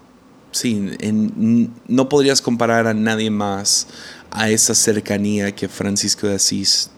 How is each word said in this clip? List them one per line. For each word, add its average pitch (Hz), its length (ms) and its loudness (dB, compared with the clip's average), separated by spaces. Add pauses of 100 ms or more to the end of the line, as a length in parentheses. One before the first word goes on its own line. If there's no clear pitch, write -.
(500)
sí, 104 480 -2
en, 107 760 2 (140)
no 127 220 2
podrías 139 340 4
comparar 117 460 2
a 110 60 0
nadie 110 360 0
más 104 560 -2 (460)
a 110 180 0
esa 110 240 2
cercanía 104 800 0
que - 140 -6
Francisco 101 580 -4
de 101 80 0
Asís - 640 -2